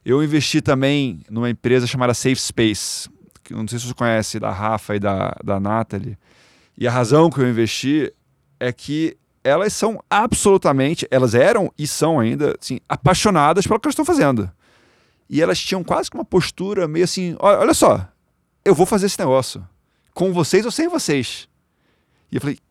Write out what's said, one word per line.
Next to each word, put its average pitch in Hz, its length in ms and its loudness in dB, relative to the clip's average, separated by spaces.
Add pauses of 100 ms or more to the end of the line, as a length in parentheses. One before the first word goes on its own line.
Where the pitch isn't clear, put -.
Eu 139 180 2
investi 151 380 0
também 135 600 0 (100)
numa 120 180 -4
empresa 123 380 0
chamada 123 260 0
Safe 131 220 0
Space, - 760 -2 (340)
que - 100 -16
eu - 40 -12
não 110 100 -6
sei 120 120 -8
se 120 80 -10
você 123 80 -8
conhece, 113 440 -2
da 107 120 -4
Rafa 104 440 -4
e 101 40 -2
da, 98 440 -2
da 98 160 -2
Nathalie. 107 560 -4 (640)
E 120 100 -2
a 117 40 0
razão 131 400 4
que - 80 -4
eu 127 100 2
investi 123 640 0 (460)
é 127 120 -4
que 151 460 -6 (260)
elas 165 300 2
são 214 340 -2
absolutamente, 175 1000 2
elas 127 240 4
eram 185 420 4
e 147 120 -6
são 156 320 0
ainda, 135 420 0
assim, - 260 -8
apaixonadas 175 760 2
pelo 240 140 0
que - 80 -4
elas 269 60 0
estão 302 120 -2
fazendo. 139 420 2 (800)
E 147 140 -2
elas 180 160 2
tinham 190 260 -4
quase - 280 -4
que - 40 -14
uma - 80 -6
postura 185 640 -2
meio 165 180 0
assim, 175 340 -4
"Ó-, 202 180 4
olha 233 160 4
só, 104 340 0 (560)
eu 185 120 4
vou 175 100 2
fazer 202 220 0
esse - 100 -6
negócio, 131 500 -2 (460)
com 185 180 0
vocês 180 320 2
ou 240 60 -4
sem 320 180 -2
vocês." 160 640 -4 (840)
E - 40 -4
eu 123 60 -4
falei, 143 180 -6 (120)